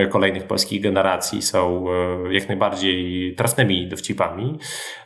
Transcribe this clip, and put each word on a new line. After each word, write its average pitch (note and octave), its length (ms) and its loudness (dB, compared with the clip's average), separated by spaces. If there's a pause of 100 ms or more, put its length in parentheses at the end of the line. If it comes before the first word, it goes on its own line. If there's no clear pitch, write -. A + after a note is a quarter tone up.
(100)
kolejnych G2 360 2
polskich G2+ 360 -2
generacji F#2+ 600 2
są, F2+ 440 2 (420)
e, F#2 60 0
jak G2 140 0
najbardziej F#2 840 0
trafnymi F2+ 540 2
dowcipami. G2 720 -4 (480)